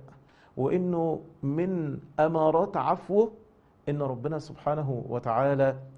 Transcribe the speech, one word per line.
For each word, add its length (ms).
وإنه 640
من 560
أمارات 560
عفوه 560
إن 140
ربنا 360
سبحانه 680
وتعالى 680